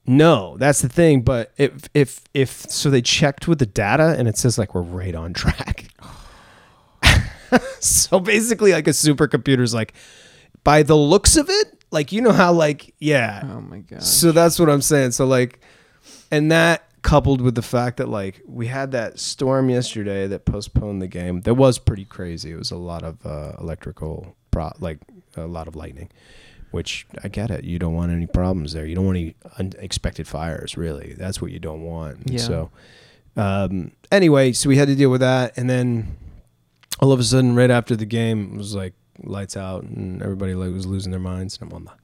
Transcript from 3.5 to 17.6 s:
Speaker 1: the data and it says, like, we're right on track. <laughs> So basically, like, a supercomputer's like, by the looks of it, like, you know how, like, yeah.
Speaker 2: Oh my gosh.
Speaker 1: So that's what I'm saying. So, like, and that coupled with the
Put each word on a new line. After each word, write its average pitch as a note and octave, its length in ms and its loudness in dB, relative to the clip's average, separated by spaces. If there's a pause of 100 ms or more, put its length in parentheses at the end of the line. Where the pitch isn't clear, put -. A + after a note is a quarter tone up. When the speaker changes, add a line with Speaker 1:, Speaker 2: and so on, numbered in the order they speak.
Speaker 1:
the C3+ 80 2
data B2 500 2
and B2+ 120 0
it A2 100 -2
says, A#2+ 220 0
like, G2+ 160 -4
we're F2 80 -2
right F2+ 320 -8
on E2 180 -8
track. - 540 -4 (1120)
<laughs> - 100 8 (680)
So - 400 2
basically, G#3+ 540 2
like, D#3+ 140 0
a D#3+ 40 4
supercomputer's C3+ 840 2
like, A2+ 200 -4 (680)
by D3+ 200 6
the D3+ 140 6
looks D#3 400 4
of D4+ 120 0
it, G#4 420 -2
like, D#3 200 -4
you G3 100 -2
know A#3+ 100 6
how, F3 200 4
like, D3+ 480 0
yeah. A#2+ 440 0
Speaker 2:
Oh A2+ 180 -12
my F#2+ 180 -18
gosh. - 240 -18
Speaker 1:
So - 280 4
that's E3+ 280 4
what E3 100 6
I'm C#3+ 120 4
saying. C3+ 300 2
So, C3+ 140 0
like, B2+ 360 0 (680)
and D3+ 200 2
that E3 320 2 (200)
coupled C#3 360 4
with B2 160 2
the A#2+ 60 -2